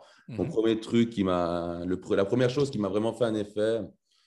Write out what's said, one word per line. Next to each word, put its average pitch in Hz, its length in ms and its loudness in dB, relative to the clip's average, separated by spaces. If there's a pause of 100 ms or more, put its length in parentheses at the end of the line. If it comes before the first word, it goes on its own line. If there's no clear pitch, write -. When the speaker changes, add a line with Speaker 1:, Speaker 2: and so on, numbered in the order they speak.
(280)
Speaker 1:
Mon 107 160 -4
Speaker 2:
Mhm. 82 60 -2
Speaker 1:
premier 110 300 2
truc 117 300 2
qui 101 140 -2
m'a, 87 600 0
le 92 120 0
pre-, - 180 -2
la 98 100 4
première 123 240 2
chose 139 200 0
qui 107 100 -4
m'a 98 100 0
vraiment 110 240 0
fait 120 120 -2
un 110 100 0
effet, 107 460 -2 (460)